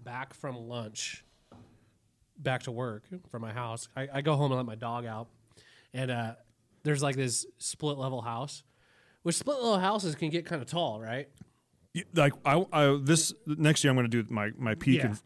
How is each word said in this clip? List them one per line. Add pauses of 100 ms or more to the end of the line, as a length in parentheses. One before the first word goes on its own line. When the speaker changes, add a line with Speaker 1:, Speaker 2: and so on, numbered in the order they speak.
Speaker 1:
back
from
lunch, (1120)
back
to
work (260)
from
my
house.
I,
I
go
home
and
let
my
dog
out. (680)
And,
uh, (480)
there's,
like,
this (140)
split-level
house, (580)
which
split-level
houses
can
get
kinda
tall,
right? (680)
Speaker 2:
Y-, (120)
like, (100)
I,
I,
this, (120)
next
year
I'm
gonna
do
my,
my
peak
Speaker 1:
Yeah.
Speaker 2:
in,